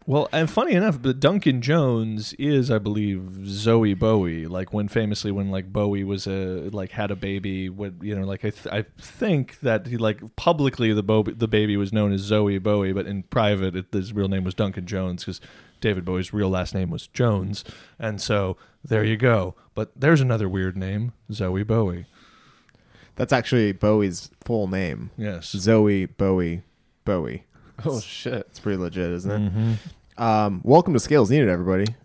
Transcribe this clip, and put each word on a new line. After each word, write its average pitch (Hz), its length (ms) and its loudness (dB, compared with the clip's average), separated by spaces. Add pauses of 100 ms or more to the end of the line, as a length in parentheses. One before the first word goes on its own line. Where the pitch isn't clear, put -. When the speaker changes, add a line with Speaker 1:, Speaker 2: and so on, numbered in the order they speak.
Speaker 1:
Well, 143 260 0
and 160 160 0
funny 269 240 0
enough, 175 300 2
but 131 180 0
Duncan 143 400 4
Jones 117 760 0
is, 139 320 2
I 110 80 4
believe, 98 680 -4
Zoe 107 480 4
Bowie. 90 520 2
Like 92 260 -6
when 104 160 -2
famously, 104 440 -2
when, 98 180 -2
like, 95 220 -6
Bowie 101 320 0
was 95 240 -4
a, 92 420 -4
like, 98 220 -8
had 104 180 -4
a 98 60 -4
baby, 95 520 -6
when, 92 320 -10
you 104 180 -8
know, 95 60 -4
like, 98 200 -8
I, 107 60 0
th-, - 220 -10
I 104 120 -2 (140)
think - 640 -2
that 113 280 0
he, 120 100 -4
like, 107 220 0 (160)
publicly 135 580 2
the 104 80 0
Bo-, 107 220 4
the 113 240 -2
baby 107 280 2
was 101 160 0
known 104 200 2
as 98 100 0
Zoe 101 360 2
Bowie, 101 340 2
but 98 140 -2
in 98 180 -6
private, 98 500 2
it, 95 180 -6
his 101 200 -2
real 101 160 0
name 95 160 0
was 92 100 -4
Duncan 95 320 -4
Jones 92 380 -4
'cause 90 160 -8 (400)
David 95 260 0
Bowie's 92 260 -4
real 104 160 0
last 92 260 -2
name 92 160 -2
was - 180 -8
Jones, 101 560 -2 (340)
and 107 240 -6
so 98 340 0 (280)
there 107 200 2
you 110 140 2
go. 110 380 2 (180)
But 107 200 -6
there's 147 280 6
another 113 260 2
weird 92 280 -2
name, 101 360 -4 (200)
Zoe 98 320 -2
Bowie. 104 420 0 (1080)
Speaker 2:
That's 131 160 -2
actually 117 400 2
Bowie's 104 580 2 (140)
full 107 240 -2
name. 92 480 -4
Speaker 1:
Yes. 101 340 -8
Speaker 2:
Zoe 104 560 4
Bowie 90 560 0 (420)
Bowie. 78 400 -4 (400)
Speaker 3:
Oh, 139 140 -2
Speaker 2:
It's, 107 80 -10
Speaker 3:
shit. - 260 -8
Speaker 2:
it's - 280 -10
pretty 101 180 -2
legit, 87 320 -2
isn't 87 200 -4
it? 104 220 0
Speaker 1:
Mm-hmm. 110 680 -4
Speaker 2:
Um, 107 420 2
welcome 165 300 6
to 117 60 4
Scales 127 300 4
Needed, 135 180 4
everybody. 92 360 0 (200)